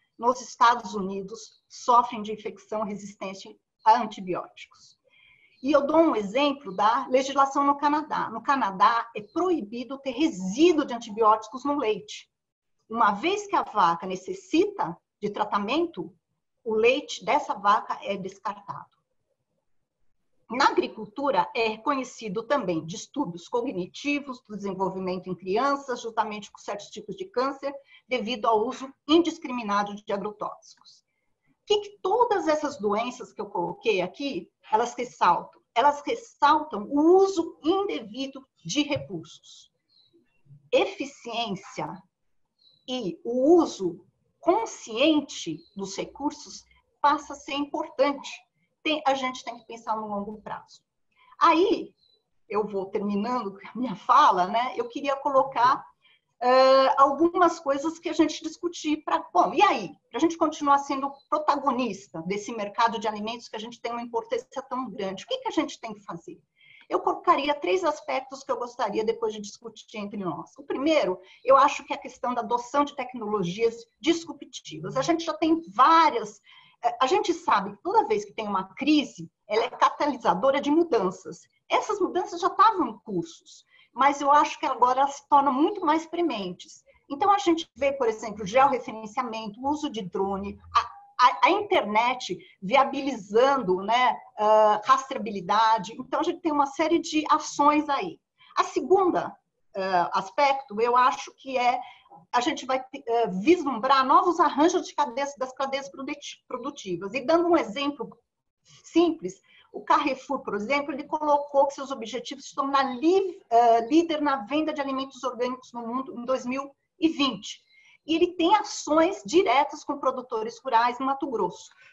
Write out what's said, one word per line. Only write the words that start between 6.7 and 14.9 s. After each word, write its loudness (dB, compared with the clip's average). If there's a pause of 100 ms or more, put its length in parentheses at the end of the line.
da 0
legislação 2
no 2
Canadá. -2
No -10
Canadá, 2
é -10
proibido -4
ter -6
resíduo 2
de -6
antibióticos 0
no -2
leite. -6 (580)
Uma 4
vez -4
que -4
a 2
vaca 0
necessita -2 (240)